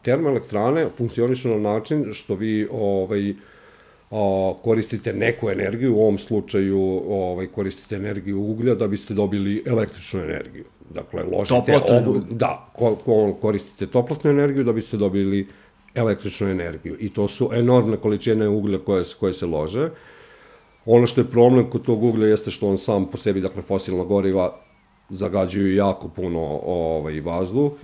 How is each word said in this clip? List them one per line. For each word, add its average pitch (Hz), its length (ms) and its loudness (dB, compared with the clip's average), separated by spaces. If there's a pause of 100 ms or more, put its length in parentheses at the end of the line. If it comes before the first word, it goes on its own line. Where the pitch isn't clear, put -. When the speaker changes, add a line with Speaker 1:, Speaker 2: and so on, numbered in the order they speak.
Speaker 1:
termoelektrane 135 840 0 (120)
funkcionišu 123 520 0
na 113 80 0
način 107 560 -2
što - 220 -6
vi, 107 360 -2
ovaj, 101 640 -2 (760)
a, 95 500 0
koristite 110 520 -2
neku 113 360 -2
energiju, 107 460 0
u 107 60 4
ovom 107 160 4
slučaju, 98 920 0
ovaj, 92 400 -4
koristite 98 480 -8
energiju 98 460 -6
uglja 110 340 0
da 104 120 0
biste 101 260 -4
dobili 101 520 0
električnu 107 540 -2
energiju. 78 460 -8 (280)
Dakle, - 300 -8
ložite 113 500 2
Speaker 2:
Toplotnu 113 220 6
Speaker 1:
ovu-, 120 200 4
Speaker 2:
energiju. 101 220 -4
Speaker 1:
da, - 360 -2
ko-, 113 220 2 (100)
ko-, 107 360 4
koristite 101 460 -4
toplotnu 147 420 0
energiju 143 340 2
da 117 100 2
biste 110 240 -4
dobili 98 500 0 (480)
električnu 104 520 -2
energiju. 85 520 -6
I 101 100 -6
to 104 180 -2
su 117 260 -2
enormne 120 440 4
količine 110 520 0
uglja 101 280 0
koje 92 260 0
s-, - 100 -10
koje 95 200 -2
se 90 120 -6
lože. 85 440 -2 (1000)
Ono 120 160 8
što 120 160 2
je 117 60 2
problem 123 420 6
kod 127 140 -4
tog 113 200 0
uglja 110 240 4
jeste 107 240 2
što - 160 -4
on 98 100 2
sam 98 280 0
po - 120 -10
sebi, 98 240 0
dakle, 87 200 -6
fosilna 92 420 -2
goriva 95 520 0 (540)
zagađuju 95 640 0
jako 98 340 0
puno, 85 300 -4 (260)
ovaj, 80 540 -2
vazduh 92 520 -2 (120)